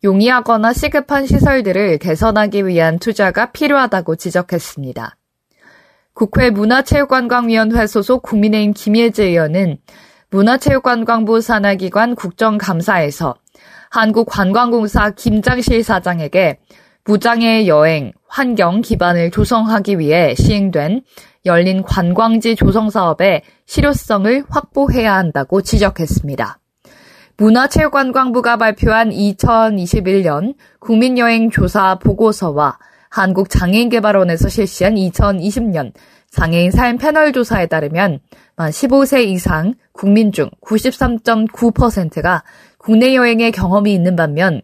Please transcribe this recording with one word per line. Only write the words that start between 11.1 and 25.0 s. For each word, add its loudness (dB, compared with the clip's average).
산하기관 0
국정감사에서 -2
한국관광공사 0
김장실 0
사장에게 -2
무장애 2
여행, 2
환경 0
기반을 0
조성하기 0
위해 2
시행된 0
열린 2
관광지 0
조성 0
사업의 0
실효성을 0
확보해야 0